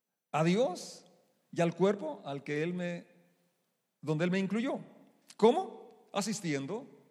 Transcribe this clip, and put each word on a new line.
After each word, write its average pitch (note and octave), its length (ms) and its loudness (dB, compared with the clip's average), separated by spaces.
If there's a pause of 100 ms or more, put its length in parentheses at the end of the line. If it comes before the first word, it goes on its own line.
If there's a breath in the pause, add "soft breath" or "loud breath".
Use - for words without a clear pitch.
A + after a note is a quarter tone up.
(320)
a D3+ 120 2
Dios A#3+ 640 0 (460)
y E3+ 100 -2
al E3+ 120 4
cuerpo G3+ 500 0
al C#3 200 -8
que D3 180 -2
Él F3 140 -2
me, F3 320 -6 (920)
donde D3+ 260 0
Él F3+ 60 2
me F#3+ 60 2
incluyó. G#3+ 420 -2 (580)
¿Cómo? - 760 2
Asistiendo, F#3 720 -4 (260)